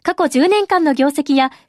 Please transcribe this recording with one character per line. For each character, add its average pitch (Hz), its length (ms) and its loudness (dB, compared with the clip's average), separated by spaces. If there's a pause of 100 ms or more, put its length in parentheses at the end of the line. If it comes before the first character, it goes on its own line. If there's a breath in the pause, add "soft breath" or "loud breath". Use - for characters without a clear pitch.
過 349 120 -4
去 330 140 0
十 262 180 2
年 403 200 0
間 359 180 0
の 294 80 2
業 269 140 0
績 285 300 -2
や 262 160 0 (160 loud breath)